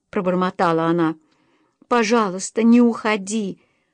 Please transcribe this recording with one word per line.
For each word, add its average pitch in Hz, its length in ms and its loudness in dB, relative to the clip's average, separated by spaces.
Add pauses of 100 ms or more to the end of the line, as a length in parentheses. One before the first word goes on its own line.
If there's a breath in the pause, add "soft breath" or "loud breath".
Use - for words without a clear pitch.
пробормотала 180 760 -2
она. 165 320 0 (720)
"Пожалуйста, 220 760 -2
не 233 180 6
уходи!" 214 800 -2 (340)